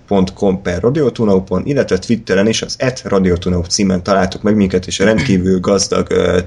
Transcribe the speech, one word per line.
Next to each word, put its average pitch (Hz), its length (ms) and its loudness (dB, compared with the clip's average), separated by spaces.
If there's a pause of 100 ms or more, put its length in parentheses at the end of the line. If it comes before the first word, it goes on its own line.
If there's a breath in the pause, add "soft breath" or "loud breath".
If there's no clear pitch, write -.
pont 95 260 0
com 95 280 0
per 87 200 -4
radiotunaupon, 113 840 0
illetve 135 320 0
Twitteren 101 500 0
is 110 140 0
az - 180 -8
at 127 240 -4
radiotunaup 90 640 0
címen 92 380 0
találtok 95 380 0
meg 104 140 2
minket, 92 320 0
és - 120 -8
a 95 40 2
rendkívül 95 560 2
gazdag, 92 500 0
ö, 90 380 2